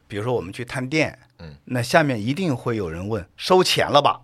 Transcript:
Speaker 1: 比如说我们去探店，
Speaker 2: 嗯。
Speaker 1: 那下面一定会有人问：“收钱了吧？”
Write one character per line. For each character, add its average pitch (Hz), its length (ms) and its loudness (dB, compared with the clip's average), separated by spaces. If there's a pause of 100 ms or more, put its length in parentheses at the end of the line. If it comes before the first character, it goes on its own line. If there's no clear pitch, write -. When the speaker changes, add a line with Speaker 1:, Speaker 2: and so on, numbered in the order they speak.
Speaker 1:
比 104 100 -10
如 101 80 -4
说 127 100 -2
我 104 60 0
们 87 120 -8
去 120 120 -10
探 131 220 -8
店， 139 300 -2 (220)
Speaker 2:
嗯。 80 160 -16 (120)
Speaker 1:
那 123 140 -2
下 160 220 4
面 131 180 0
一 120 140 -2
定 165 200 0
会 117 220 -4
有 92 140 -4
人 87 180 -8
问 107 160 -4 (140)
：“收 185 240 4
钱 85 260 2
了 139 140 4
吧？” - 220 2